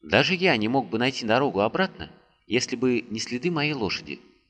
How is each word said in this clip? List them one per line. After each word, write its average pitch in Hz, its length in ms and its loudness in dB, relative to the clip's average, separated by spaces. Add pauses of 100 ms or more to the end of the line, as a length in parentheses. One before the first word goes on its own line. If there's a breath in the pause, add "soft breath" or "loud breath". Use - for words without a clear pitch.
Даже 120 320 2
я 175 220 2
не 107 120 0
мог 120 220 0
бы 110 80 -2
найти 123 280 0
дорогу 113 340 2
обратно, 113 500 -2 (380)
если 123 280 -2
бы 120 340 0
не 107 100 -6
следы 123 320 -4
моей 151 220 -2
лошади. 90 480 -6 (280)